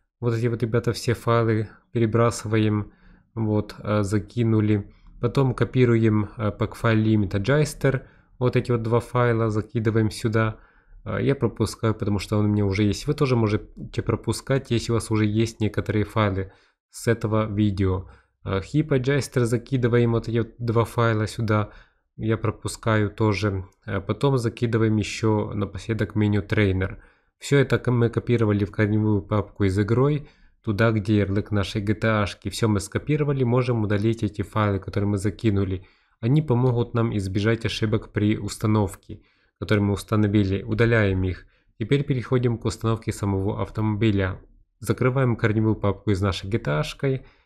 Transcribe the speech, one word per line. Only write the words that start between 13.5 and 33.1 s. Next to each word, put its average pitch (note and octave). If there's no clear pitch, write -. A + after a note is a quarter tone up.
пропускать, -
если A#2
у -
вас A2
уже G#2+
есть A2
некоторые G#2
файлы F#2+
с -
этого A2
видео. F#2+
Э, F#2+
heap D3+
adjuster C3+
закидываем, A#2+
вот A2+
эти A2+
вот A2+
два A#2
файла A2+
сюда. G#2+
Я A2
пропускаю G#2+
тоже. G2+
Э, G2
потом C3+
закидываем A2+
ещё G#2
напоследок G#2
меню G#2
трейнер. F#2+
Всё -
это A#2+
ко-, -
мы A#2
копировали A2
в F#2+
корневую G#2+
папку G2+
из F#2+
игрой, B2+
туда, A2+
где G#2+
ярлык G2+
нашей G#2
G G2+
T G#2+
A-шки. G#2
Всё A#2
мы G#2
скопировали, C#3+